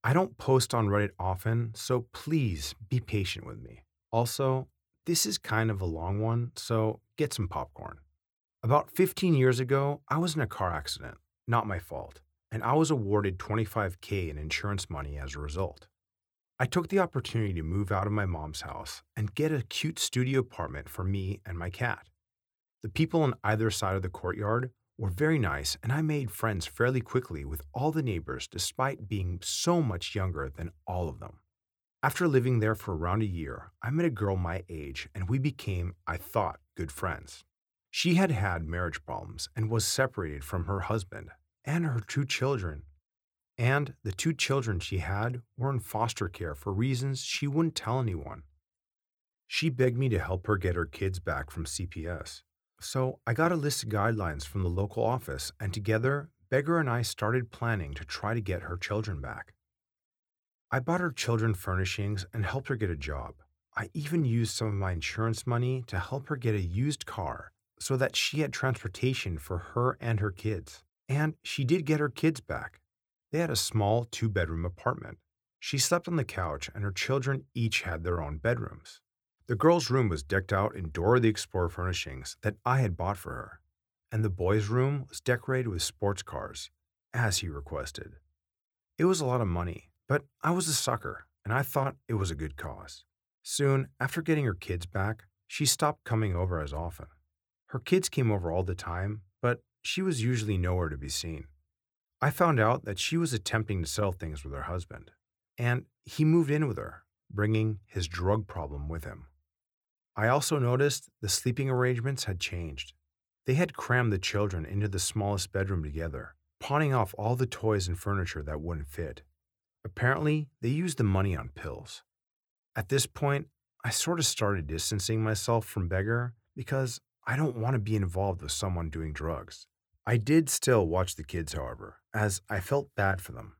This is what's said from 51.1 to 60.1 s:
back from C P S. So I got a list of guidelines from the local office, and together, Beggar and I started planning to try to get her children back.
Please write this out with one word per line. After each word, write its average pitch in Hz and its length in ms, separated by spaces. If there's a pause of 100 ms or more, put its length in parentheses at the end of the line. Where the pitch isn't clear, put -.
back 71 300
from 82 140
C - 220
P 80 200
S. - 360 (400)
So 131 440
I 120 60
got 165 200
a 175 40
list 143 260
of 113 60
guidelines 101 560
from 98 180
the 87 60
local 101 340
office, 113 560
and 98 140
together, 113 560 (220)
Beggar 147 280
and 139 120
I 120 100
started 117 500
planning 95 440
to - 100
try - 300
to 117 80
get 90 220
her 90 120
children 104 460
back. - 320 (1160)